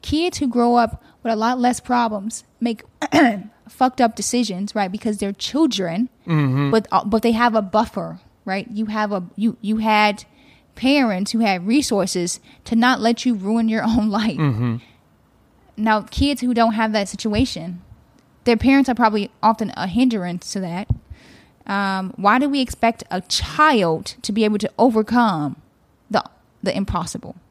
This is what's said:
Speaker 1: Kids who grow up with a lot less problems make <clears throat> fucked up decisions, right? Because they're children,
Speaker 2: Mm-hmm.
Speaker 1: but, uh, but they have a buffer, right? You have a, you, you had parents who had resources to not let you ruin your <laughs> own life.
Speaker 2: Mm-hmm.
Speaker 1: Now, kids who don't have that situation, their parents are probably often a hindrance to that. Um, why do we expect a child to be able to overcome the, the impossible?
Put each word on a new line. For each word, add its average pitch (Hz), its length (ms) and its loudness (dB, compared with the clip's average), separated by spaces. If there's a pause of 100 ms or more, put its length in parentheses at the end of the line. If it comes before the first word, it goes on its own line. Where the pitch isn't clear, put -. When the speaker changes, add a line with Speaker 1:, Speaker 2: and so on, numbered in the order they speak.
Speaker 1:
Kids 339 380 -2
who 285 80 -2
grow 240 280 2
up 233 280 0 (180)
with 226 120 -2
a - 20 0
lot 233 240 -2
less 247 220 0
problems 226 640 -4 (160)
make 233 200 -2 (300)
<clears throat> 302 100 6 (480)
fucked 262 320 0
up 233 140 2
decisions, 202 580 -4
right? 196 180 -2
Because 214 280 -4
they're 202 140 -4
children, 226 760 0 (160)
Speaker 2:
Mm-hmm. 143 460 2
Speaker 1:
but, 156 200 2
uh, 185 140 2
but 214 160 0
they 233 120 2
have 233 220 2
a 220 60 2
buffer, 185 580 -4 (260)
right? 196 260 -4
You 214 160 -4
have 214 240 -4
a, 208 120 -4 (120)
you, 208 260 -2
you 214 160 -2
had 214 460 2 (520)
parents 233 560 2
who 226 80 0
had 190 280 0
resources 196 720 0 (260)
to 226 100 -2
not 247 260 4
let 233 240 -4
you 247 100 2
ruin 220 320 -2
your 220 160 -2
<laughs> - 20 -2
own 220 240 0
life. 214 280 -2
Speaker 2:
Mm-hmm. 123 400 -2 (1000)
Speaker 1:
Now, 214 280 0
kids 285 380 -2
who 247 120 0
don't 226 200 2
have 220 200 0
that 202 160 0
situation, 185 720 -4 (640)
their 240 120 4
parents 269 320 4
are 240 60 0
probably 214 340 2 (140)
often 220 320 2
a 190 120 -4
hindrance 185 680 0
to 202 80 -4
that. 180 260 -6 (800)
Um, 196 480 -2
why 208 240 4
do 285 100 2
we 277 120 0
expect 233 500 -2
a 185 100 -4
child 208 1000 2
to - 100 -6
be 214 140 2
able 214 140 2
to 214 200 -4
overcome 214 800 2 (480)
the, 185 140 0 (400)
the 196 120 -2
impossible? 185 600 -6 (160)